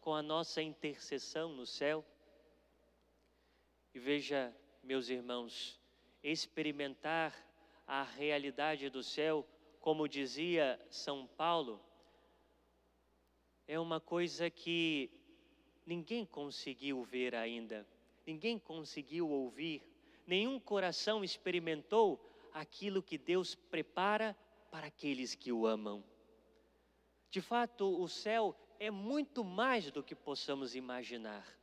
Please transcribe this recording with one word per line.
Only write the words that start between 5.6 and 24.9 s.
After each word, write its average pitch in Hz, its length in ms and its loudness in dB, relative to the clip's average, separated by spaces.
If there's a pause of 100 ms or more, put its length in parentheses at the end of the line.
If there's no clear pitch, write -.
experimentar 151 1120 -2 (520)
a 135 160 0
realidade 143 880 0
do 127 140 -6
céu, 151 440 2 (320)
como 156 280 4
dizia 143 720 2 (100)
São 135 380 -6
Paulo, 151 560 0 (1800)
é 156 120 0
uma 165 200 2
coisa 170 500 0
que 165 600 0 (760)
ninguém 175 400 -4
conseguiu 135 800 -4
ver 123 300 0
ainda, 113 540 -4 (380)
ninguém 190 340 -2
conseguiu 156 680 -4
ouvir, 139 540 0 (440)
nenhum 220 320 2
coração 202 640 2
experimentou 175 1040 2 (240)
aquilo 190 480 -2
que 160 160 -6
Deus 175 380 2
prepara 202 840 0 (340)
para 151 160 -8
aqueles 135 480 -2